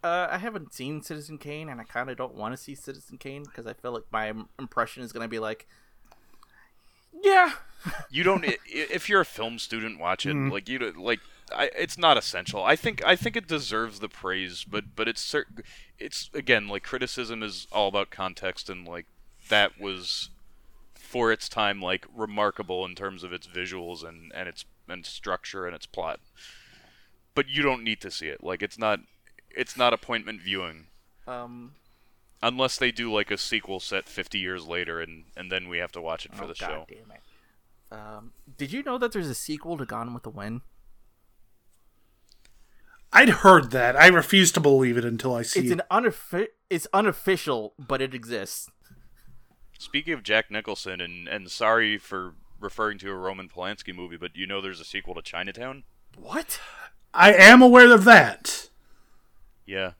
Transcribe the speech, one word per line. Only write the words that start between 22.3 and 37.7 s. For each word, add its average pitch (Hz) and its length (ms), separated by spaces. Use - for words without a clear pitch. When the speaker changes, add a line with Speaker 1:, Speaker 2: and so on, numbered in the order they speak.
Speaker 2:
in 90 120
terms 95 280
of 90 80
its 90 140
visuals 87 580
and, 82 300
and 90 160
its, - 160
and 90 160
structure - 640
and 87 80
its 76 100
plot. 82 340
But 139 120
you 139 140
don't 131 220
need 110 180
to 95 100
see 80 160
it. 73 160
Like, 90 200
it's 104 160
not, 107 200
it's - 260
not 120 160
appointment 110 480
viewing. 87 460
Speaker 1:
Um, 123 460
Speaker 2:
Unless 127 360
they 127 140
do, 117 220
like, 104 180
a 101 60
sequel 95 420
set - 300
fifty 98 300
years 90 260
later, 82 340
and, 82 260
and 92 160
then 92 180
we 87 80
have 87 140
to 87 100
watch 80 240
it 73 80
for 78 120
Speaker 1:
oh, - 20
Speaker 2:
the 82 80
Speaker 1:
God 90 120
Speaker 2:
show. 78 220
Speaker 1:
damn - 220
it. - 100